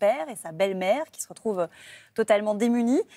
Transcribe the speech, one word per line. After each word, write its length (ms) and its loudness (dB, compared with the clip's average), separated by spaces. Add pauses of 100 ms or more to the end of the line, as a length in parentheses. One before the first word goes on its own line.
père 280 2
et 80 -12
sa 160 -14
belle-mère 600 0
qui 100 -12
se 60 -14
retrouvent 400 -4 (460)
totalement 400 2
démunis. 460 2 (160)